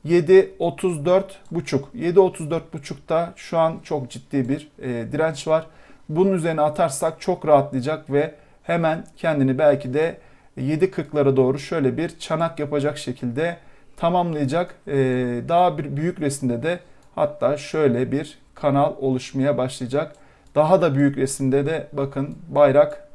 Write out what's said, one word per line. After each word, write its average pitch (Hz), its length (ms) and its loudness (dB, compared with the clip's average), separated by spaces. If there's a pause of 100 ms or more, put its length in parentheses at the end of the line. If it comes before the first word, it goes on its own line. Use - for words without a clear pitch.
yedi 175 560 4
otuz 170 460 -4
dört 190 340 0 (120)
buçuk. 160 420 -4
Yedi 165 260 2
otuz 180 320 0
dört 160 220 -6
buçukta 165 600 -4
şu - 220 -6
an 165 260 2
çok 147 260 -6
ciddi 131 400 -4
bir, 151 220 -4 (100)
e, 117 300 -6
direnç 156 360 -2
var. 160 200 0 (420)
Bunun 185 240 2
üzerine 160 280 0
atarsak 160 600 0
çok 180 260 -2
rahatlayacak 139 640 2
ve 147 240 0 (280)
hemen 170 420 -2 (120)
kendini 135 400 0
belki 139 360 2
de 160 240 -2 (400)
yedi 151 340 0
kırklara 139 460 0
doğru 131 220 4
şöyle 135 380 -2
bir 165 220 -6
çanak 160 400 -4
yapacak 143 380 -2
şekilde 131 600 -4 (400)
tamamlayacak. 170 800 -2 (120)
Ee, 151 60 -6 (560)
daha 175 280 4
bir 139 200 -6
büyük 175 220 -4
resimde 135 440 -2
de 175 160 -2 (360)
hatta 143 420 0
şöyle 131 540 0
bir 147 260 -6 (180)
kanal 143 440 0
oluşmaya 135 580 -2
başlayacak. 131 580 -4 (400)
Daha 156 260 4
da 156 140 2
büyük 139 220 2
resimde 135 480 0
de 156 280 -4
bakın 139 420 -6 (140)
bayrak 147 640 4